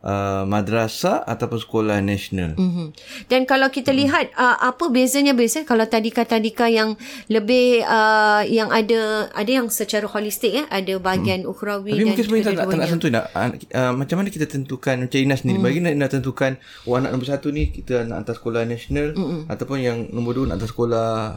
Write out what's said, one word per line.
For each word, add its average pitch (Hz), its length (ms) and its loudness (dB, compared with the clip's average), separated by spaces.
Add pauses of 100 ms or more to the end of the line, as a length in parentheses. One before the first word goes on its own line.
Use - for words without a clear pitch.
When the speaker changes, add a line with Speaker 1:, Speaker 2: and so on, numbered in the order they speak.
Speaker 1:
uh, 98 420 -2
madrasah 110 800 0
ataupun 117 340 -4
sekolah 107 440 0
nasional. 95 580 -2
Speaker 2:
Mhm. 175 320 -2 (340)
Dan 254 220 2
kalau 269 240 2
kita 269 240 0
Speaker 1:
Mhm. 269 80 2
Speaker 2:
lihat, 285 220 2 (100)
uh, 247 240 2
apa 254 320 0
bezanya, 262 400 4
biasanya 240 320 2
kalau 220 240 2
tadika-tadika 226 800 0
yang 220 320 2 (300)
lebih, 233 580 4
uh, 214 560 4
yang 220 240 2
ada, 214 640 0
ada 208 160 -4
yang 240 240 0
secara 208 320 -2
holistik, 214 500 -2
eh, 294 140 -2
ada 190 320 -2
bahagian 190 480 0
Speaker 1:
Mhm. 190 80 -6
Speaker 2:
ukhrawi 202 320 -6
Speaker 1:
Tapi 208 160 0
Speaker 2:
dan 220 80 4
Speaker 1:
mungkin 240 160 2
sebenarnya 220 160 2
tak 208 80 2
nak, 170 80 0
tak - 0 -
nak - 80 0
Speaker 2:
kedua-duanya. 165 240 0
Speaker 1:
sentuh 165 180 0
nak, 117 220 0
uh, 110 180 -2 (300)
uh, 127 160 2
macam 139 220 -2
mana 196 120 -2
kita 156 160 -4
tentukan, 135 540 -4
macam 127 180 -2
Ina 135 180 2
sendiri, 127 200 0
Speaker 2:
Mhm. - 80 2
Speaker 1:
bagi 135 160 2
nak, 175 160 0
nak 139 160 0
tentukan, 135 400 0 (320)
oh, 120 160 0
anak 135 100 0
nombor 127 200 -4
satu 143 180 -2
ni 151 240 -2
kita 123 320 -4
nak 113 160 -6
hantar 113 160 -6
sekolah 117 300 -4
nasional 139 500 -4
Speaker 2:
Mhm. 175 320 -4
Speaker 1:
ataupun 139 320 -6
yang 123 180 0 (140)
nombor 120 240 -2
dua 127 160 -2
nak 92 80 -4
hantar 113 80 -4
sekolah 117 420 0 (280)